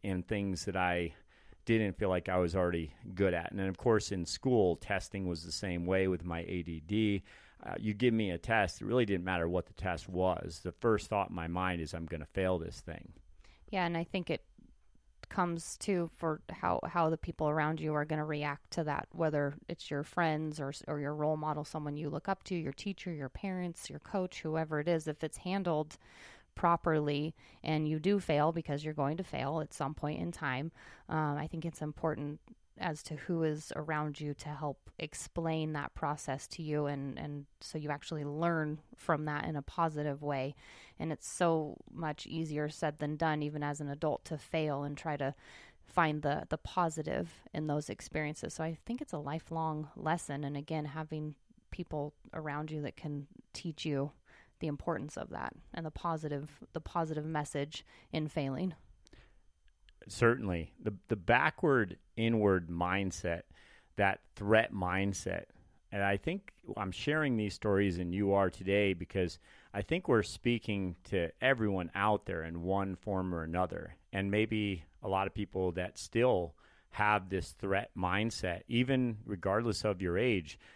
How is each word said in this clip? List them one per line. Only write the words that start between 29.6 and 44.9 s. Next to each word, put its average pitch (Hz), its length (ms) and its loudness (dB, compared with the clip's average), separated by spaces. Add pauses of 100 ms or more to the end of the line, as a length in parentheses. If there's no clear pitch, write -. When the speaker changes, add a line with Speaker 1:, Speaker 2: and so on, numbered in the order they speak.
Speaker 2:
at 151 140 -6
some 147 200 -2
point 151 260 -2
in 170 100 -2
time, 143 400 -2 (380)
um, 156 280 0
I 147 120 -4
think 165 160 -6
it's 160 180 -6
important 151 560 -4 (400)
as 156 240 -4
to 156 140 -8
who 165 260 -2
is 156 320 -2
around 151 460 -4
you 147 140 -4
to - 160 -10
help 147 480 -6
explain 160 720 -2
that 143 220 -4
process 147 520 -4
to - 160 -10
you, 151 240 0
and, 139 320 -4
and 147 280 -8 (140)
so - 180 -8
you 147 100 -4
actually 147 360 -4
learn 156 540 2 (160)
from 151 300 2
that 147 220 -2
in 156 100 -2
a 143 60 -2
positive 151 600 0
way. 143 320 0 (440)
And 160 120 -2
it's - 160 -6
so 165 500 2 (140)
much 156 360 -6
easier 151 420 -2
said 151 300 -2
than 151 180 -2
done, 151 260 2
even 147 200 -2
as 147 180 -2
an 147 80 -4
adult, 147 380 0
to 160 100 -4
fail 147 460 -2
and 143 140 -4